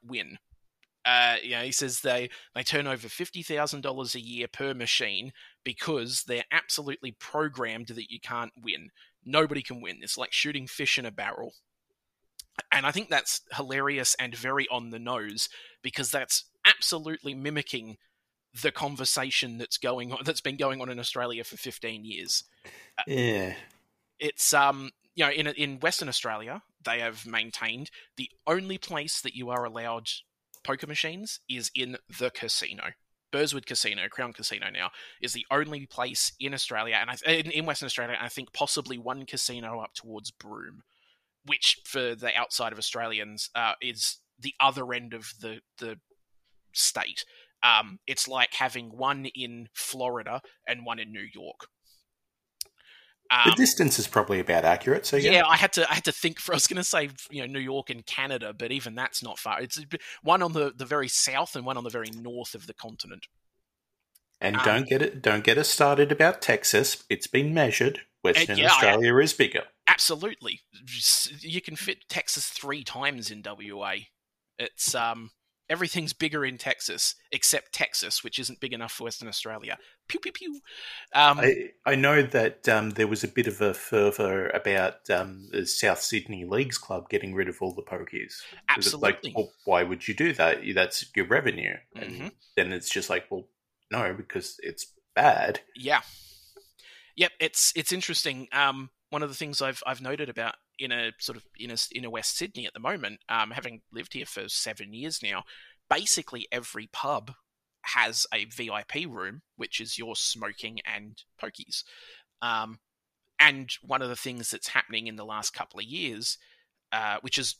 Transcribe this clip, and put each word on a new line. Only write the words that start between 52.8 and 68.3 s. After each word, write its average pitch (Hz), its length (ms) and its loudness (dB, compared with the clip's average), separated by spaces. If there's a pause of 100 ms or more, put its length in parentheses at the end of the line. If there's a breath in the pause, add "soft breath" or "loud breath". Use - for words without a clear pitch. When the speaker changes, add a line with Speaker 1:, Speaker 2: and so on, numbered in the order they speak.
Speaker 2:
The 120 200 10
Speaker 1:
Um, 117 60 8
Speaker 2:
distance 185 420 6
is 107 80 -2
probably 101 340 4
about 85 240 4
accurate, 90 400 4
so - 140 2
yeah. 139 140 6
Speaker 1:
Yeah, 175 140 8
I 160 100 8
had - 180 4
to, 165 160 4
I 156 60 2
had - 80 -2
to 160 80 2
think 160 260 -2
for, - 140 -4
I 160 40 4
was 131 100 6
gonna 185 160 0
say, 151 280 2 (200)
you 143 120 -8
know, 123 40 -6
New 135 120 -6
York 131 320 -4
and 117 160 -12
Canada, 127 480 -4
but 117 180 -6
even 120 220 -6
that's 123 280 -4
not 117 160 -10
far. 107 220 -4
It's 127 160 -8
a 151 100 -10
bit, 151 140 -8 (220 loud breath)
one 175 200 6
on 170 120 0
the, 143 200 0
the 127 120 -10
very 135 220 0
south 139 460 0
and 123 120 -8
one 131 100 -4
on 120 80 -6
the 120 60 -8
very 110 200 -6
north 120 440 -10
of 107 120 -16
the 113 60 -12
continent. - 540 -14 (1120)
Speaker 2:
And 101 160 2
Speaker 1:
Um, 127 80 2
Speaker 2:
don't 123 240 6
get 135 140 4
it, 139 180 -2
don't 107 240 4
get 113 140 8
us 151 100 4
started 143 420 6
about 160 300 6
Texas. - 720 4
It's - 160 0
been 143 260 2
measured. 139 480 4 (220)
Western 131 340 6